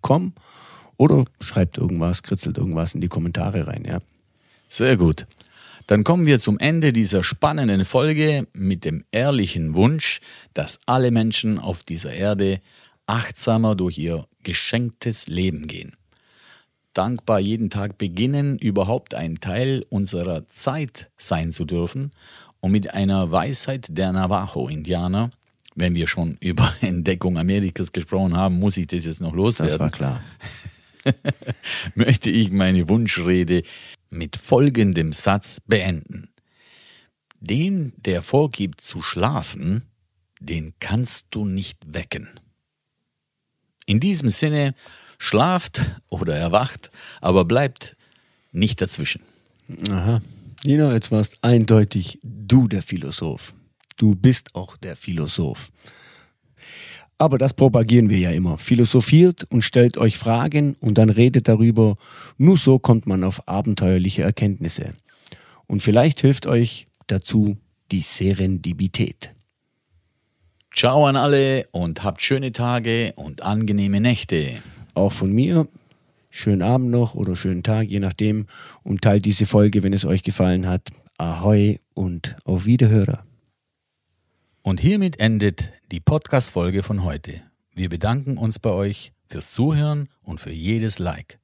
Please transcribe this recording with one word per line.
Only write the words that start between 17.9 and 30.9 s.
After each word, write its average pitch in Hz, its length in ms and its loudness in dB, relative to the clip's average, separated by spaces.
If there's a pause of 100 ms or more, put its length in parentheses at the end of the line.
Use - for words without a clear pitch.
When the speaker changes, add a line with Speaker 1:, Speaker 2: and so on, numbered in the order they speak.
Speaker 2:
beginnen, 127 600 -2
überhaupt 101 560 -2
ein 82 260 -8
Teil 123 500 -4
unserer 90 560 -4
Zeit - 720 -8
sein 82 340 -2
zu 82 140 -6
dürfen 87 460 -6 (480)
und 95 120 0
mit 107 220 0
einer 95 380 0
Weisheit 123 580 -2
der 92 220 -2
Navajo-Indianer, 90 1160 -4 (440)
wenn 87 200 -2
wir 82 120 0
schon 82 320 -4
<laughs> - 20 -20
über 95 320 0 (100)
Entdeckung 90 560 -2
Amerikas 92 520 -2
gesprochen 92 460 -2
haben, 92 240 2
muss 101 160 0
ich 87 100 -2
das 80 200 -6
jetzt 80 140 -8
noch 82 140 -6
loswerden. 90 380 0
Speaker 1:
Das 78 80 -2
war 78 100 0
klar. 69 320 -6 (840)